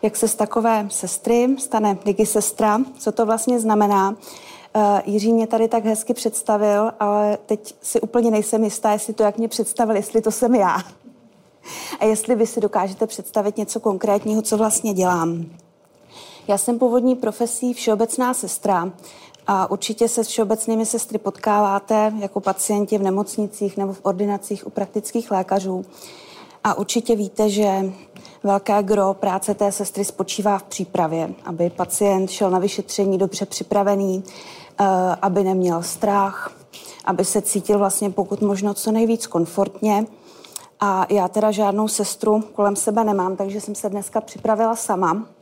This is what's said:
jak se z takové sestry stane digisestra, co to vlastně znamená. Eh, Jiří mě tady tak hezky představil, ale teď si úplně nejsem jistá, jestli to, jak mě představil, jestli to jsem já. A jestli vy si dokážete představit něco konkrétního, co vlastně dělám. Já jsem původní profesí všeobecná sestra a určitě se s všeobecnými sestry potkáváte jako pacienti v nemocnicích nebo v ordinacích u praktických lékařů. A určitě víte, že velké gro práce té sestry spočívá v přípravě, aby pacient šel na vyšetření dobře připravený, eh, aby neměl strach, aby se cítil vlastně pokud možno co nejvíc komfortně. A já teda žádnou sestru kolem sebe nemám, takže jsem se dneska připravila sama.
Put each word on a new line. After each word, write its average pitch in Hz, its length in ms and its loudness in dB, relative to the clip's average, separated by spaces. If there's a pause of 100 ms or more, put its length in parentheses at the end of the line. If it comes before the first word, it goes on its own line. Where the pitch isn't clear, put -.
jak 214 140 0
se 226 120 0
z - 80 0
takové 220 540 0
sestry 240 680 0
stane 214 460 0
digisestra, 208 720 2 (180)
co - 140 -4
to 226 140 2
vlastně 226 340 0
znamená. 208 560 2 (600)
Eh, 202 300 4
Jiří 214 280 2
mě 226 140 4
tady 226 200 2
tak 226 180 0
hezky 220 280 0
představil, 214 880 2
ale 208 460 2
teď - 360 -4
si - 200 -2
úplně 233 300 2
nejsem 220 320 2
jistá, 214 280 0
jestli 214 220 -2
to, 214 100 0
jak 208 140 2
mě 226 100 -2
představil, 220 480 -2
jestli 208 260 2
to 220 100 0
jsem 247 240 2
já. 180 220 4 (1200)
A 208 60 2
jestli 220 300 2
vy 220 120 2
si 226 140 -4
dokážete 202 460 -2
představit 208 500 -4
něco 214 220 -4
konkrétního, 214 640 0
co 214 160 0
vlastně 214 360 0
dělám. 170 520 0 (1000)
Já 202 100 2
jsem 233 220 0
původní 247 360 4
profesí 240 580 -2
všeobecná 233 600 0
sestra 190 580 -2 (560)
a 196 240 2
určitě 220 360 0
se 220 160 0
s 214 40 -4
všeobecnými 220 580 0
sestry 220 320 -4
potkáváte 208 1040 2
jako 202 200 -4
pacienti 202 580 0
v 196 40 2
nemocnicích 202 760 -2
nebo 196 160 -4
v 190 100 -12
ordinacích 196 640 -2
u - 20 -10
praktických 214 600 -4
lékařů. 190 540 -2 (760)
A 208 100 2
určitě 226 420 0
víte, 208 340 0
že 190 440 2 (500)
velké 202 400 2
gro 196 300 2
práce 196 400 -2
té 202 180 0
sestry 196 340 -4
spočívá 196 520 -2
v 196 60 -6
přípravě, 165 680 -2 (160)
aby 175 240 -2
pacient 190 640 0
šel 196 180 0
na 185 100 2
vyšetření 196 580 -2
dobře 190 280 -2
připravený, 196 760 0 (560)
eh, 202 60 4 (360)
aby 196 220 2
neměl 180 400 0
strach, 202 680 0 (540)
aby 190 200 0
se 202 160 0
cítil 208 380 0
vlastně 196 300 0
pokud 196 320 -2
možno 202 320 0
co - 180 -2
nejvíc 226 360 2
komfortně. 196 760 0 (760)
A 196 300 2
já 196 180 4
teda 214 240 2
žádnou 202 360 2
sestru 214 560 0 (100)
kolem 202 220 2
sebe 220 280 0
nemám, 190 320 0
takže 196 260 -4
jsem 208 140 -8
se 214 140 -4
dneska 202 320 -4
připravila 220 540 0
sama. 190 500 0 (160)